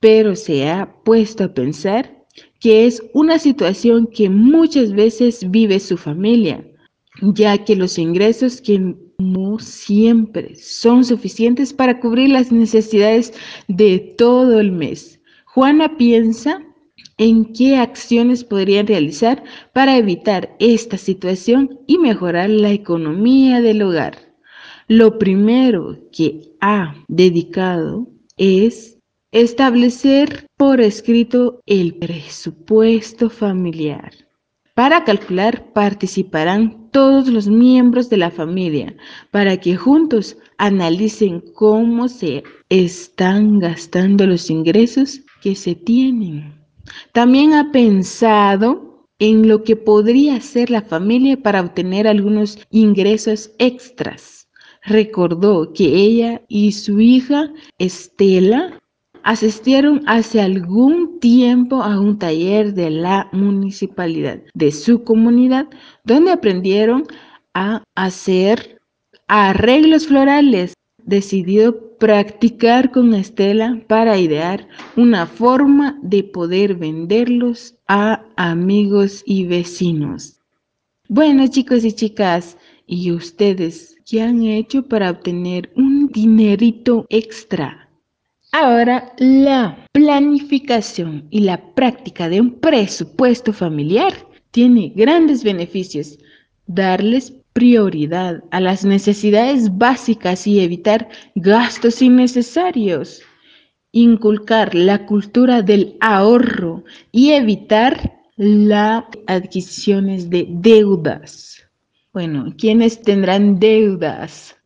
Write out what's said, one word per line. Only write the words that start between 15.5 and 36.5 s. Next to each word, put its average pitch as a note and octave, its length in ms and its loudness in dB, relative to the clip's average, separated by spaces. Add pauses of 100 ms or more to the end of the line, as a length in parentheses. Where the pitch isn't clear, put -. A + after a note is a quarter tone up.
piensa A#3 680 0 (560)
en A3 360 2
qué C4 240 2
acciones A#3+ 680 -2
podrían G3 440 -2
realizar G#3+ 540 -2 (300)
para C4+ 240 2
evitar G3 640 -2
esta A3 380 0
situación F#3+ 920 -2
y D4+ 100 2
mejorar F#3+ 520 -2
la G#3 220 2
economía G3+ 880 0
del A3 220 0
hogar. D#3+ 340 -4 (720)
Lo A3+ 280 4
primero G#3 800 0 (140)
que D#3 300 -4 (180)
ha G3 340 -2 (140)
dedicado F3 1000 -2 (260)
es G3 540 0 (420)
establecer B3 1120 0 (120)
por C#4 220 2
escrito A#3 840 0
el F3+ 300 -2
presupuesto G#3+ 1400 -4
familiar. E3+ 840 -6 (600)
Para D4+ 300 2
calcular G3+ 680 -4
participarán G3+ 1160 -4